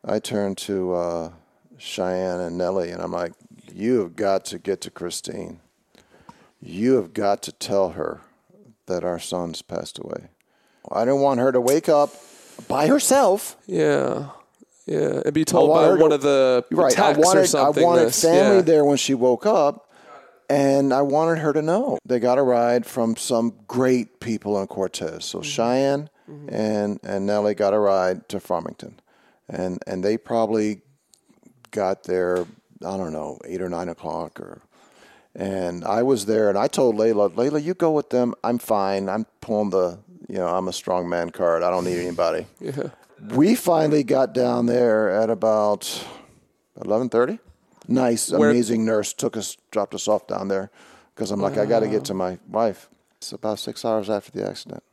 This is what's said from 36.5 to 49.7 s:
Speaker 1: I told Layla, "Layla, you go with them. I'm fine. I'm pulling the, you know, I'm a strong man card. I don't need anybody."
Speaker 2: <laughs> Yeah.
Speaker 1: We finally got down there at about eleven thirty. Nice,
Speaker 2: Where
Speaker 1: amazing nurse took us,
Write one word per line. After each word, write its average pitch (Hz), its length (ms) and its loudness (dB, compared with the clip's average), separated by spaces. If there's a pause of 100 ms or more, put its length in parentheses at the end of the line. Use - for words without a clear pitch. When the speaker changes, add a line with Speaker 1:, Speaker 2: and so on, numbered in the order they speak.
Speaker 1:
I 120 100 2
told 123 280 2
Layla, 107 340 2
"Layla, 143 320 -2
you 175 120 -4
go 165 180 0
with 151 180 -2
them. 123 240 0 (100)
I'm 120 140 -2
fine. 98 500 -2
I'm 110 180 -4 (140)
pulling 107 300 -2
the, 90 280 0 (300)
you - 80 -8
know, 90 120 -2
I'm 92 200 -2
a 87 40 -6
strong 90 360 -4
man 87 220 -2
card. 85 320 0
I 90 80 2
don't 90 140 0
need 90 160 -2
anybody." 85 520 -2
Speaker 2:
<laughs> - 80 -20
Yeah. 139 300 -8 (460)
Speaker 1:
We 170 180 4
finally 156 480 2
got 131 320 0
down 123 320 0
there 117 440 2
at 110 200 0
about 107 720 0 (800)
eleven 113 240 0
thirty. 131 300 0 (480)
Nice, 120 460 0
Speaker 2:
Where 110 180 4
Speaker 1:
amazing 113 340 2
nurse 107 280 0
took - 240 -6
us, 101 200 -10 (140)